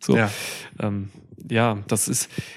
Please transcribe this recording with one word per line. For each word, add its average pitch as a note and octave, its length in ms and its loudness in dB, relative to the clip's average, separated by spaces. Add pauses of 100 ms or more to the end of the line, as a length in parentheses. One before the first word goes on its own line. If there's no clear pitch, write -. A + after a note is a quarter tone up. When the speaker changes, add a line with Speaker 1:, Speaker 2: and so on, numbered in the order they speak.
Speaker 1:
So. B2+ 160 4
Speaker 2:
Ja. A2 140 4 (500)
Speaker 1:
Ähm, G2+ 300 -2 (400)
ja, A2+ 280 4 (100)
das - 200 0
ist, - 220 -2 (260)